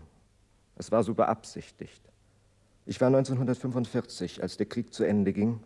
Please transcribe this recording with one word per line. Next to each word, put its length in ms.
Es 160
war 120
so 100
beabsichtigt. 880
Ich 160
war 80
neunzehnhundertfünfundvierzig, 1300
als 140
der 100
Krieg 280
zu 100
Ende 300
ging, 320